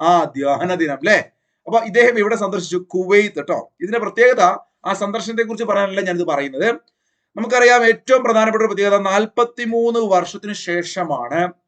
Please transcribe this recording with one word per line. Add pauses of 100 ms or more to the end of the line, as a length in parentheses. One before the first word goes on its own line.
ആ,
ധ്യാന
ദിനം
അല്ലേ? (360)
അപ്പൊ
ഇദ്ദേഹം
എവിടെ
സന്ദർശിച്ചു?
കുവൈത്ത്
ട്ടോ.
ഇതിന്റെ
പ്രത്യേകത, (460)
ആ
സന്ദർശനത്തെ
കുറിച്ച്
പറയാനല്ല
ഞാനിത്
പറയുന്നത്. (640)
നമുക്കറിയാം,
ഏറ്റവും
പ്രധാനപ്പെട്ട
ഒരു
പ്രത്യേകത,
നാൽപത്തിമൂന്ന്
വർഷത്തിന്
ശേഷമാണ് (160)